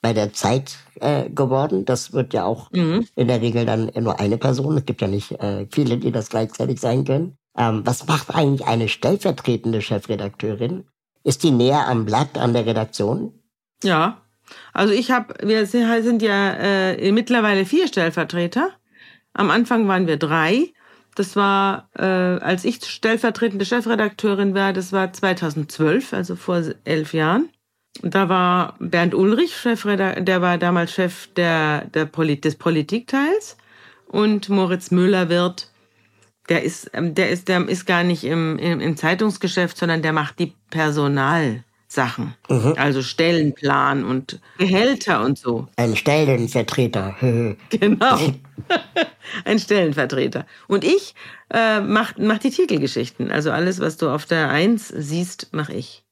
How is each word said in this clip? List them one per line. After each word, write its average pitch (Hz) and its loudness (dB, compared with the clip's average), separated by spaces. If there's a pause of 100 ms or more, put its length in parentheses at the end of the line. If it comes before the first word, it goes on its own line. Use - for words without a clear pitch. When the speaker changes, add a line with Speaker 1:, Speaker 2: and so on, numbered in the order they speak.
Speaker 1:
bei 113 2
der 104 0
Zeit, 131 -2 (220)
äh, 139 0
geworden. 139 0
Das - -2
wird 127 -2
ja 95 0
auch 113 -4
Speaker 2:
Mhm. 180 0
Speaker 1:
in 120 2
der 120 2
Regel 117 0
dann 113 0
nur 117 0
eine 104 0
Person. 135 0
Es 135 -2
gibt - -4
ja 101 0
nicht, 101 -4 (100)
äh, 101 -4
viele, 123 2
die 117 -2
das 113 -4
gleichzeitig 117 -2
sein 127 0
können. 147 -2 (200)
Ähm, 110 0
was 123 -2
macht 156 -2
eigentlich 139 2
eine 113 0
stellvertretende 120 0
Chefredakteurin? 107 -4 (380)
Ist - 0
die 160 4
näher 131 4
am 113 0
Blatt, 120 0
an 117 2
der 117 2
Redaktion? 113 -2 (500)
Speaker 2:
Ja. 180 0 (540)
Also 208 2
ich 247 0
hab, 247 -2
wir 214 2
si-, 226 2
sind 233 2
ja, 202 2
äh, 190 0
mittlerweile 214 2
vier 311 2
Stellvertreter. 175 -2 (640)
Am 202 0
Anfang 226 2
waren 185 2
wir 156 0
drei. 160 0 (460)
Das 196 -4
war, 196 0
äh, - -4
als 185 0
ich 233 -2
stellvertretende 220 -2
Chefredakteurin 214 0
war, 196 2
das 185 -4
war 190 0
zweitausendzwölf, 160 0
also 180 -4
vor 175 -2 (240)
elf 156 -2
Jahren. 170 2 (520)
Da 185 0
war 180 2
Bernd 175 2
Ulrich, 220 2
Chefreda-, 208 -2
der 180 2
war 175 2
damals 175 0
Chef 180 -4
der, 160 0
der 156 0
Polit-, 151 -2
des 151 0
Politikteils. 240 -2 (500)
Und 208 0
Moritz 185 0
Müller-Wirth, 180 2 (800)
der 165 0
ist, - -6
ähm, 156 -2
der 185 2
ist, 180 -2
der 180 2
ist 180 -4
gar 175 2
nicht 175 0
im, 160 -2
im, 170 -2
im 156 -2
Zeitungsgeschäft, 180 0
sondern 165 0
der 156 0
macht 151 -4
die 175 -2 (180)
Personalsachen. 143 -2 (160)
Speaker 1:
Mhm. 131 2
Speaker 2:
Also 135 2
Stellenplan 143 0
und 131 -4 (180)
Gehälter 196 2
und 139 0
so. 123 -4
Speaker 1:
Ein 117 0
Stellenvertreter. 120 0
<laughs> 117 0 (140)
Speaker 2:
Genau. 220 4
<laughs> - -4
Ein 214 2
Stellenvertreter. 143 0 (220)
Und 196 2
ich, 370 2 (340)
äh, 220 2
mach, 214 0
mach 214 2
die 269 0
Titelgeschichten. 139 -2
Also 151 0
alles, 180 -2
was 156 -2
du 156 0
auf 151 -2
der 160 0
Eins 196 0
siehst, 165 -6
mach 156 -4
ich. - -12